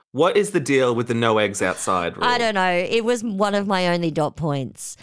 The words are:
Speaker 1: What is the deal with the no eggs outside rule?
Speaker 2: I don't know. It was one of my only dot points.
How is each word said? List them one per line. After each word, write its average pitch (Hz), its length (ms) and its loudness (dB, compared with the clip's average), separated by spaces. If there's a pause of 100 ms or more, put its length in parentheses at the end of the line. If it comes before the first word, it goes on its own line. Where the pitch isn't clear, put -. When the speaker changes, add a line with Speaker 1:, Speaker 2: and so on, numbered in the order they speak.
(140)
Speaker 1:
What 160 240 2
is 202 140 2
the 175 80 2
deal 131 340 2
with 117 140 -2
the 120 80 -2
no 113 240 4
eggs 104 220 0
outside 92 540 -2
rule? - 100 -6
Speaker 2:
I 247 120 2
don't 226 160 0
know. 185 180 0
It 185 320 0
was 233 200 -2
one 202 320 -2
of 202 120 0
my 185 200 0
only 170 240 0
dot 147 240 -2
points. 143 680 -6